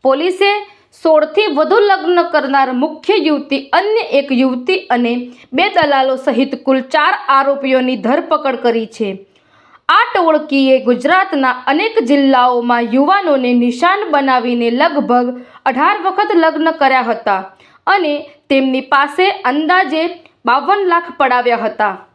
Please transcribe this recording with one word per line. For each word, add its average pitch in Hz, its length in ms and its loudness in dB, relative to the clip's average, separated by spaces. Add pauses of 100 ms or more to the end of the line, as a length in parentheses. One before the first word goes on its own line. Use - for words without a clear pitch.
પોલીસે 370 640 0 (360)
સોળથી 311 520 2
વધુ 311 240 2
લગ્ન 359 440 2
કરનાર 269 480 0
મુખ્ય 302 440 -2
યુવતી, 277 580 -2
અન્ય 427 280 0
એક 277 300 -2
યુવતી 254 460 0
અને 247 540 -4 (220)
બે 349 160 0
દલાલો 277 460 0
સહિત 262 480 -2
કુલ 262 180 0
ચાર 311 320 0 (160)
આરોપીઓની 269 680 0
ધરપકડ 277 580 -2
કરી 233 300 -2
છે. 196 400 -8 (640)
આ 349 100 6 (160)
ટોળકીએ 294 680 2
ગુજરાતના 277 680 0
અનેક 392 520 -2
જિલ્લાઓમાં 247 760 2
યુવાનોને 269 720 0
નિશાન 247 460 0 (120)
બનાવીને 247 580 0
લગભગ 247 720 0 (240)
અઢાર 320 360 0
વખત 392 340 -2
લગ્ન 320 360 2
કર્યા 262 300 2
હતા 208 420 -2 (440)
અને 311 420 -2 (200)
તેમની 269 320 0
પાસે 294 500 0
અંદાજે 320 1000 -2 (140)
બાવન 285 420 0
લાખ 349 160 0 (140)
પડાવ્યા 247 400 0
હતા. 208 400 -4 (180)